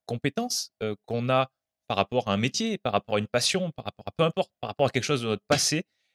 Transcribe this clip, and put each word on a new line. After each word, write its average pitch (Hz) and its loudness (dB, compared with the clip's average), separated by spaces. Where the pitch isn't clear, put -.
compétences, 143 -4
euh, 107 -4
qu'on 117 -2
a 131 2
par 110 -4
rapport 117 2
à 101 2
un 98 2
métier, 202 -2
par - -2
rapport 202 2
à - 4
une 214 -2
passion, 170 0
par - -14
rapport - -12
à - -10
peu - 0
importe, 165 0
par 113 -6
rapport 131 2
à - 2
quelque 123 0
chose 139 0
de 120 -4
notre 107 -2
passé, 151 2